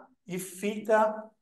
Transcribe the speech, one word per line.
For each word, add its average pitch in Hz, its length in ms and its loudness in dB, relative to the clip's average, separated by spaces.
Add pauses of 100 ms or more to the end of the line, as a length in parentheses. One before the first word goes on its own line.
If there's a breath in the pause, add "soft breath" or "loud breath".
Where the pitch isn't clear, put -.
(280)
e 185 100 -6
fica 214 880 0 (140)